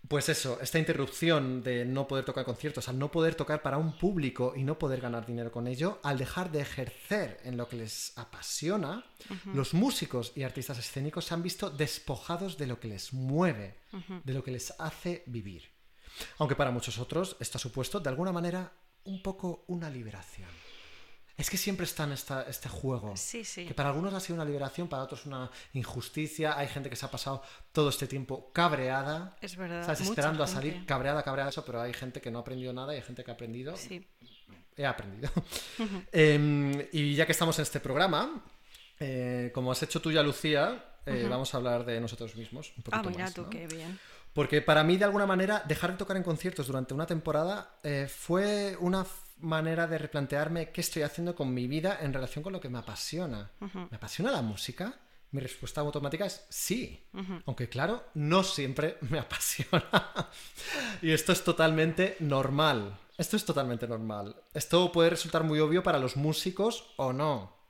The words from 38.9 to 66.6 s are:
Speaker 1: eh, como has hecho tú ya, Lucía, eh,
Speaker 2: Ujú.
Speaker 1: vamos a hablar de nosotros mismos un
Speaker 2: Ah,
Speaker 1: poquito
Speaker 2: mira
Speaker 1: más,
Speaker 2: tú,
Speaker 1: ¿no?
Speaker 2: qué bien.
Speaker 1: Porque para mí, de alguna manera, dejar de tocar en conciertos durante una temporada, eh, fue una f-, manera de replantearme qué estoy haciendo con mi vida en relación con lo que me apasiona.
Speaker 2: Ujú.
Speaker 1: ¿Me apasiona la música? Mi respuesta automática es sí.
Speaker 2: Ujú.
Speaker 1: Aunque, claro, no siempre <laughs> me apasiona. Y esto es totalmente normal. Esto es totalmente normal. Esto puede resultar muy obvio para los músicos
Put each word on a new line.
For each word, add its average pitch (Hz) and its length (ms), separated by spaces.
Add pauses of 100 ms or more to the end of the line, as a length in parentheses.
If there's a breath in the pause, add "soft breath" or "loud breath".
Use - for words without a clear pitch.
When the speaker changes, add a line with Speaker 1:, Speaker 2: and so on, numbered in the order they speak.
Speaker 1:
eh, 123 560
como 127 180
has 123 100
hecho - 180
tú 160 100
ya, 151 120
Lucía, 151 840
eh, 127 160
Speaker 2:
Ujú. 117 100
Speaker 1:
vamos 127 220
a 131 60
hablar 120 260
de 117 160
nosotros 113 360
mismos 120 420
un 113 120
Speaker 2:
Ah, 220 120
Speaker 1:
poquito 190 80
Speaker 2:
mira 180 140
Speaker 1:
más, 185 100
Speaker 2:
tú, 175 80
Speaker 1:
¿no? 175 80
Speaker 2:
qué 165 160
bien. 165 320 (340 loud breath)
Speaker 1:
Porque 147 300
para 156 220
mí, 175 120
de 202 80
alguna 202 220
manera, 196 400
dejar 170 260
de 185 60
tocar 190 180
en 185 60
conciertos 165 440
durante 131 280
una 160 120
temporada, 165 760
eh, 143 280
fue 202 720
una 180 220
f-, 180 80 (280)
manera 160 480
de 160 120
replantearme 151 720
qué 175 120
estoy 160 200
haciendo 170 320
con 131 200
mi 123 120
vida 160 360
en 139 100
relación 135 300
con 190 100
lo 180 80
que 139 80
me 123 100
apasiona. 117 720 (100)
Speaker 2:
Ujú. 185 300
Speaker 1:
¿Me 117 60
apasiona 170 340
la 180 120
música? 117 520 (360 soft breath)
Mi 135 100
respuesta 131 400
automática 147 460
es - 240
sí. - 520 (120)
Speaker 2:
Ujú. 190 320
Speaker 1:
Aunque, 123 220
claro, 180 360 (100)
no 160 280
siempre 147 580
<laughs> 127 80
me 151 100
apasiona. - 1120 (760 loud breath)
Y 160 100
esto 156 200
es - 120
totalmente 160 760
normal. 135 800 (200)
Esto 190 180
es 208 80
totalmente 123 440
normal. 107 480 (160)
Esto 170 400
puede 170 180
resultar 165 340
muy 151 160
obvio 160 220
para 160 160
los 127 180
músicos 180 800